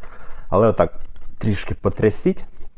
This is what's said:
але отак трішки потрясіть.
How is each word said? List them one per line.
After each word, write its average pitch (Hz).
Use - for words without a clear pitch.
але 104
отак 87
трішки -
потрясіть. -